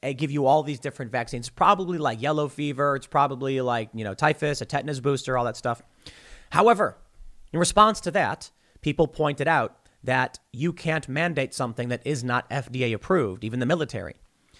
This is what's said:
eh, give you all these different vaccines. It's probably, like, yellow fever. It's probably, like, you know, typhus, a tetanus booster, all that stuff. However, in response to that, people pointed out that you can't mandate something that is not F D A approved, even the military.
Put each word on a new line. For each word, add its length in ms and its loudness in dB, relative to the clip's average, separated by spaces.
eh, 120 -4
give 160 -4
you 160 0
all 160 6
these 180 -6
different 320 -8
vaccines. 360 -6
It's 60 -18
probably, 440 2
like, 240 -2
yellow 260 0
fever. 480 -2
It's 100 -8
probably, 540 0
like, 320 -2
you 100 -8
know, 120 -4
typhus, 480 0
a 20 -6
tetanus 360 -6
booster, 360 0
all 80 0
that 140 -4
stuff. 240 -4
However, 480 4
in 60 -2
response 420 4
to 120 -4
that, 380 -2
people 260 2
pointed 400 0
out 280 2
that 340 0
you 200 -2
can't 360 -4
mandate 440 -2
something 360 -4
that 180 -2
is 160 -2
not 300 -2
F 180 -4
D 140 -2
A 80 0
approved, 500 0
even 160 -4
the 80 0
military. 480 -2